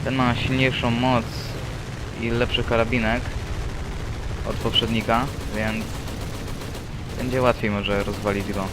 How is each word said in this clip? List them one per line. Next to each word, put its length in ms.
Ten 100
ma 200
silniejszą 560
moc 340
i 100
lepszy 340
karabinek 580
od 60
poprzednika, 720
więc 280
będzie 240
łatwiej 280
może 340
rozwalić 480
go. 200